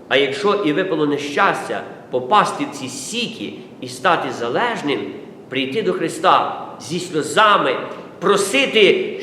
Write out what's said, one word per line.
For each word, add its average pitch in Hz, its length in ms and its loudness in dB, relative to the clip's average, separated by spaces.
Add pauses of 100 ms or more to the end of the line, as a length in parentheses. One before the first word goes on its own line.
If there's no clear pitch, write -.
А 131 80 2
якщо 143 380 2
і 151 180 0
випало 165 340 0
нещастя 143 760 0 (280)
попасти 143 540 0
в - 120 -8
ці 131 120 -10
сіки 190 640 -8 (280)
і 127 80 -10
стати 160 440 0
залежним, 143 680 -2 (480)
прийти 131 340 -2
до 180 100 0
Христа 160 760 2 (140)
зі 156 200 -6
сльозами, 156 760 4 (440)
просити, 202 1040 4